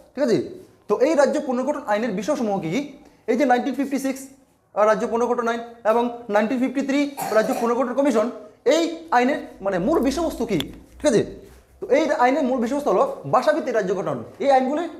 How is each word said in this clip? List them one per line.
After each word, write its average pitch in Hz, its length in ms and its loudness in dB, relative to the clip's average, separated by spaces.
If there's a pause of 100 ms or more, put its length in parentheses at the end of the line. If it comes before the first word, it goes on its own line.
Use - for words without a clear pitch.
(140)
ঠিক 269 100 -2
আছে? 196 360 0 (280)
তো 208 100 2
এই 311 160 4
রাজ্য 285 260 4
পুনর্গঠন 262 460 -2
আইনের 214 240 -2
বিষয়সমূহ 208 500 -2
কী 160 100 -6
কী? 277 220 -4 (340)
এই 247 100 0
যে 294 80 2
নাইনটিন 247 300 2
ফিফটি 277 240 -2
সিক্স 269 280 -6 (480)
রাজ্য 214 340 2
পুনর্গঠন 233 400 -2
আইন 233 120 -2 (240)
এবং 240 260 2 (200)
নাইনটিন 214 280 2
ফিফটি 262 280 0
থ্রি 285 240 0 (200)
রাজ্য 214 300 2
পুনর্গঠন 240 340 0
কমিশন, 247 360 2 (340)
এই 311 320 2 (140)
আইনের 254 360 2 (140)
মানে 196 180 -2
মূল 233 200 2
বিষয়বস্তু 269 480 -2
কী, 180 120 0 (100)
ঠিক - 380 -8
আছে? 208 340 0 (400)
তো - 60 -10
এই 285 240 2
আইনের 269 320 2
মূল 254 160 0
বিষয়বস্তু 269 320 -2
হলো 233 260 2 (140)
ভাষাভিত্তিক 247 440 2
রাজ্য 202 220 0
গঠন। 147 280 -4 (140)
এই 277 120 2
আইনগুলির 277 380 2 (120)